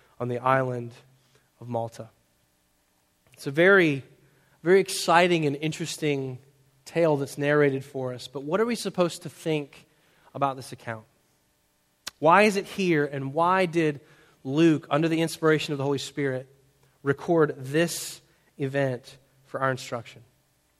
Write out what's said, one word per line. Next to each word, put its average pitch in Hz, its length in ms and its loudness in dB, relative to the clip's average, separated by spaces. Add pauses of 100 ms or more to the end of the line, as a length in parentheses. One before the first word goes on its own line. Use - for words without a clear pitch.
(180)
on 123 100 -4
the 120 100 -4
island 127 540 0 (680)
of 120 80 -16
Malta. 117 400 -8 (1300)
It's - 120 -16
a 147 40 -6
very, 165 520 4 (600)
very 185 180 4
exciting 175 680 2
and 143 100 0
interesting 143 840 -4 (460)
tale 165 320 2
that's 139 220 -6
narrated 143 460 2
for 127 300 -8
us. 123 120 -14
But - 160 -12
what 160 180 -2
are 226 60 0
we 240 80 -2
supposed 180 480 -2
to 165 60 -12
think 151 580 -6 (480)
about 135 220 -2
this 127 160 -16
account? 113 320 -12 (1120)
Why 170 240 6
is 214 140 2
it 185 100 -4
here, 170 380 0
and 139 280 -6
why 180 340 2
did 156 340 -2 (420)
Luke, 151 480 2
under 156 180 2
the 160 120 0
inspiration 156 520 0
of 143 60 -4
the 135 60 -4
Holy 139 140 -2
Spirit, 131 500 -6 (540)
record 147 560 2
this 147 600 -4 (380)
event 135 600 -4 (280)
for 131 140 -10
our 135 100 2
instruction? 123 520 -10 (580)